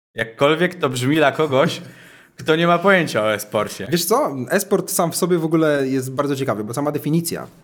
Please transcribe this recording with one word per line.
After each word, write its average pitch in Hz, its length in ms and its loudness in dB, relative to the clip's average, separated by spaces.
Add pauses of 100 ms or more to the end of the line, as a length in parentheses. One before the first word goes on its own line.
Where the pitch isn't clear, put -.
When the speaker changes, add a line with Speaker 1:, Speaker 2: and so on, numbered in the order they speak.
(160)
Speaker 1:
Jakkolwiek 156 600 0
to 160 140 0
brzmi 131 260 0
dla 147 160 4
kogoś, 151 500 0 (540)
kto 160 200 0
nie 170 120 2
ma 175 120 4
pojęcia 170 440 2
o 107 100 2
e-sporcie. 104 580 -4
Speaker 2:
Wiesz 170 140 0
co? 226 300 0 (140)
E-sport 196 420 -2
sam 170 200 0
w - 40 -10
sobie 180 220 0
w 160 80 -2
ogóle 151 420 2
jest 131 260 -2
bardzo 143 220 -2
ciekawy, 123 280 -2
bo 110 100 -8
sama 147 180 -2
definicja 151 560 -4 (160)